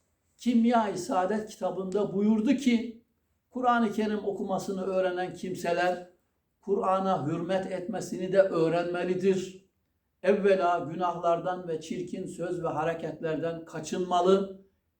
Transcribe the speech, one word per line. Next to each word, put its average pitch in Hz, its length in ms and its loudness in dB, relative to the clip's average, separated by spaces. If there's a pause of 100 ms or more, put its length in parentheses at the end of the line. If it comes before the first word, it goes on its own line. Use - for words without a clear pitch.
(360)
Kimya-i 226 640 2
Saadet 190 500 0
kitabında 185 680 -2
buyurdu 220 420 4
ki - 480 0 (460)
Kur'an-ı 240 420 2
Kerim 214 320 -2
okumasını 190 580 -4
öğrenen 185 520 0
kimseler 180 760 -2 (500)
Kur'an'a 190 640 2
hürmet 170 460 -2
etmesini 185 600 -6
de 190 100 8
öğrenmelidir. 175 1300 0 (540)
Evvela 185 560 4
günahlardan 175 880 -2
ve 156 120 -4
çirkin 180 460 -8
söz 170 380 -6
ve 160 40 -2
hareketlerden 165 960 -4
kaçınmalı, 180 960 0 (400)